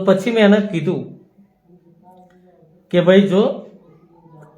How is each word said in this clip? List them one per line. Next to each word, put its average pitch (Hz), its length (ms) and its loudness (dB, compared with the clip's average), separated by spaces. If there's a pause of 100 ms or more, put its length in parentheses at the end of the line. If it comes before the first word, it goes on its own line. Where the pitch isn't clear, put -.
પછી 196 260 0
મેં 220 140 2
એને 202 220 4
કીધું 156 340 -6 (1900)
કે 175 80 0
ભાઈ 190 300 4
જો 196 100 0 (1160)